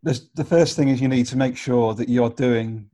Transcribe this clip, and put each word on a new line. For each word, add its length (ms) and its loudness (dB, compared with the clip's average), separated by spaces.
there's, 280 -4
the 140 -6
first 300 2
thing 140 2
is 120 2
you 80 0
need 180 2
to 100 -6
make 200 -2
sure 380 0
that 140 -6
you're 220 2
doing, 640 -2